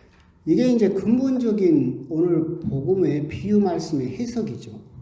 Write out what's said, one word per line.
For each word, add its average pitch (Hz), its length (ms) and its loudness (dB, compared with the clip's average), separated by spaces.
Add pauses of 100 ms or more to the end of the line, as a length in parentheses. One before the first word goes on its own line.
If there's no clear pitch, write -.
(460)
이게 233 260 4
이제 208 180 4
근본적인 214 1200 0
오늘 170 500 0
복음의 147 680 0
비유 208 320 0
말씀의 165 580 -2
해석이죠. 233 540 -6 (300)